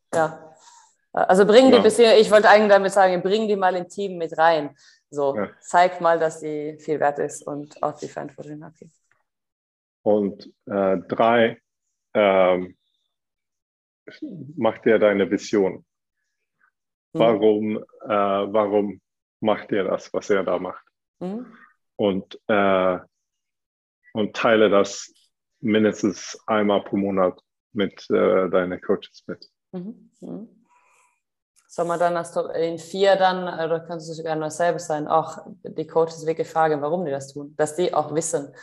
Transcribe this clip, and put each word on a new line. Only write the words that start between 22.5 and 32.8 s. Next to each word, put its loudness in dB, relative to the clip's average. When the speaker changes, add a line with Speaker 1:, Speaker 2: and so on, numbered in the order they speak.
Speaker 2:
und -4
teile 4
das -2
mindestens -2
einmal 0
pro -6
Monat -2
mit, -6
äh, 2
deinen -2
Coaches -6
mit. -14
Speaker 1:
Mhm. -16
Mhm. -14
Soll -6
man -4
dann 0
das -6
Top-, -6
in -4
vier 2